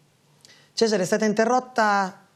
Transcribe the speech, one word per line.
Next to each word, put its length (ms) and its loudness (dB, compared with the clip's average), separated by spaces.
Cesare, 300 0
è 20 -4
stata 200 -2
interrotta 960 0